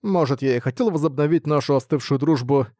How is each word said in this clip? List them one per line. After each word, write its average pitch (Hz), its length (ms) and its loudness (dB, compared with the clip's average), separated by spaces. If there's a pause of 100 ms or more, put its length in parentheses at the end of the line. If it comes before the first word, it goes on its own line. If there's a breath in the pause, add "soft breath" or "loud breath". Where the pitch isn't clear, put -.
Может, 165 400 0
я 131 140 2
и 120 40 0
хотел 214 300 0
возобновить 151 560 0
нашу 147 300 0
остывшую 135 420 -2
дружбу 135 480 0 (140)